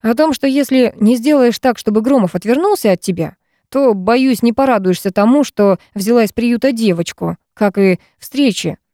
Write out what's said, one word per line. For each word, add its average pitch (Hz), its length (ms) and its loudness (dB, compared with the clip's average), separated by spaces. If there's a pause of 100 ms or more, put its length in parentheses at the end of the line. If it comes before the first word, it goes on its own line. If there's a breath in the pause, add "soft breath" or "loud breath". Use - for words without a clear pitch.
О 226 120 0
том, 302 200 2
что - 120 -4
если 262 500 0
не 220 200 2
сделаешь 247 420 2
так, 254 200 -2
чтобы 220 240 -2
Громов 233 320 0
отвернулся 254 580 0
от 175 80 -2
тебя, 170 360 -6 (340)
то, 262 240 2
боюсь, 233 480 0
не 233 100 2
порадуешься 202 580 0
тому, 240 340 2
что 196 340 0 (160 soft breath)
взяла 220 300 0
из 196 80 -4
приюта 240 400 0
девочку, 170 680 -2 (160)
как 202 240 -2
и 190 220 2 (180)
встречи 247 580 -4 (180)